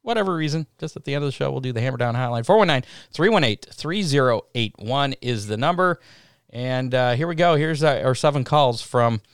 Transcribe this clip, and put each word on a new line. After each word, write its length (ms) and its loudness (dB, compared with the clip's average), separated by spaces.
whatever 340 -2
reason, 320 -4
just 180 -12
at 80 -16
the 120 -4
end 80 -2
of 40 -2
the 40 -4
show, 180 -4
we'll 120 -6
do 120 -6
the 80 -4
Hammer 160 -2
Down 160 -2
Hotline. 320 -2
Four 140 4
one 80 4
nine, 160 2
three 160 0
one 160 4
eight, 300 -2
three 300 -6
zero 400 2
eight 240 -2
one 420 -2
is 280 -4
the 100 -4
number. 420 0
And, 420 -4
uh, 200 2
here 140 -2
we 60 -4
go. 220 4
Here's, 280 0
uh, 220 2
our 80 2
seven 300 0
calls 400 2
from, 360 2